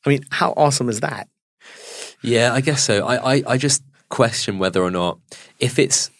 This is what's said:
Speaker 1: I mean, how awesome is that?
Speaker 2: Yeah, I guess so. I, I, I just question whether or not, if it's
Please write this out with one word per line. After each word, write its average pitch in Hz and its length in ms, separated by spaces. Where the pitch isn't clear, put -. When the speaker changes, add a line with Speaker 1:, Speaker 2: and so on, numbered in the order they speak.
Speaker 1:
I 139 40
mean, 143 220
how - 240
awesome 139 320
is 107 140
that? 127 260
Speaker 2:
Yeah, 117 320
I 131 80
guess 143 200
so. 101 240
I, 127 300
I, 139 100
I 127 120
just 139 260
question 110 520
whether 95 220
or 90 100
not, 90 280
if - 180
it's - 320